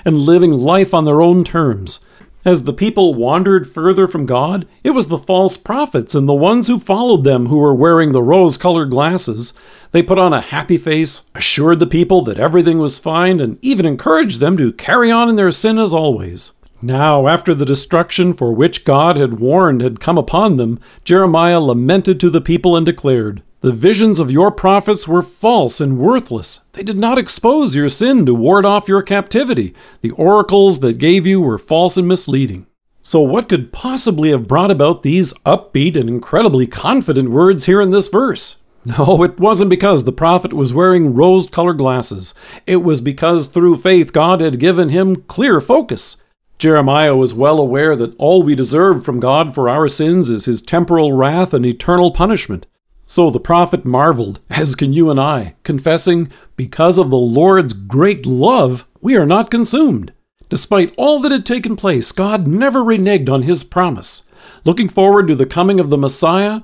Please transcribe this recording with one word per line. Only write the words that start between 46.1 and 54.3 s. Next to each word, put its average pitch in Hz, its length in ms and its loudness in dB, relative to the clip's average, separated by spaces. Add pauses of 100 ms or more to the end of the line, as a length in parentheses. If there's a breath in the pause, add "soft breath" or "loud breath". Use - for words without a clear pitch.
Jeremiah 151 600 2
was 127 160 0
well 143 260 2
aware 143 380 0
that 117 200 -6
all 175 240 2
we 151 140 2
deserve 147 480 0
from 123 160 -6
God 139 340 0
for 131 140 -2
our 147 220 0
sins 156 400 -2
is 110 160 -4
his 117 160 -4
temporal 165 500 0
wrath 143 420 0
and 127 120 0
eternal 175 460 0
punishment. 165 540 -4 (400)
So - 240 2
the 117 120 -4
prophet 175 420 0
marveled, 123 560 -2 (100)